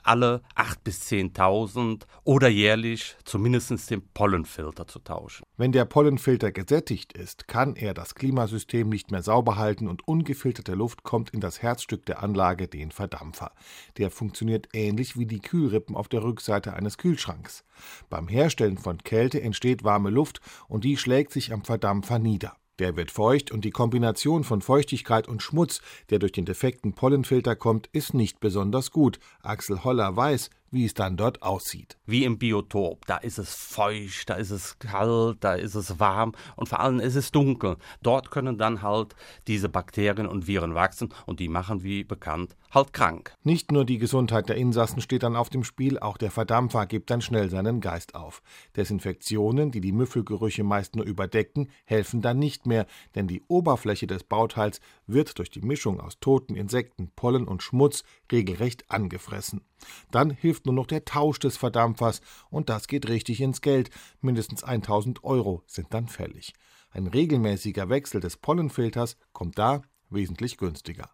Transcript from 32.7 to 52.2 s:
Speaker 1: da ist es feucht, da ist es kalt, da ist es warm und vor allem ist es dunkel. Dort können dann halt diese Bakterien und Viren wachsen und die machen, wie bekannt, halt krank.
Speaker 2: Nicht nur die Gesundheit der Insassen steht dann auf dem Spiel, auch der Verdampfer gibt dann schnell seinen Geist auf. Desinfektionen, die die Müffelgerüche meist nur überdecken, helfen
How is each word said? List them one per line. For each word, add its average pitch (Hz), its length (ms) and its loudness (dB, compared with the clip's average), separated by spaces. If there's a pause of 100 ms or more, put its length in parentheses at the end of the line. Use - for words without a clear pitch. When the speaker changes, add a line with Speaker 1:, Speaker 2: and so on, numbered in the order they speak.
Speaker 1:
da 90 100 -2
ist 113 220 -8
es 92 160 -10
feucht, 104 760 -4
da 95 60 -2
ist 101 160 -6
es - 260 -8
kalt, 113 640 0
da 95 160 0
ist 92 180 -6
es 95 260 -6
warm 107 340 2 (240)
und 117 120 -6
vor - 100 -2
allem 127 200 2
ist 127 160 0
es 139 160 -2
dunkel. 127 460 2 (260)
Dort 127 260 2
können 127 300 -4
dann 110 240 0
halt 104 320 -2 (320)
diese 104 200 0
Bakterien 101 600 0
und 92 180 -4
Viren 85 300 0
wachsen 92 340 0 (160)
und 82 140 -6
die 85 100 -4
machen, 90 320 -2
wie 98 220 -4
bekannt, 87 520 -6 (140)
halt 139 240 4
krank. 85 480 0
Speaker 2:
Nicht 160 300 2
nur 143 120 6
die 123 140 0
Gesundheit 113 500 2
der 113 100 0
Insassen 120 440 2
steht 123 220 0
dann 117 120 0
auf 120 140 0
dem 131 140 -2
Spiel, 131 340 -2
auch 104 220 -6
der 107 100 -2
Verdampfer 113 560 2
gibt - 240 -6
dann 120 120 0
schnell 107 280 0
seinen 98 320 0
Geist 87 320 -6
auf. - 300 -14 (320)
Desinfektionen, 107 960 0
die 110 100 -4
die 95 100 0
Müffelgerüche 107 720 -2
meist 101 320 -2
nur 110 100 -2
überdecken, 104 680 -2 (140)
helfen 110 360 0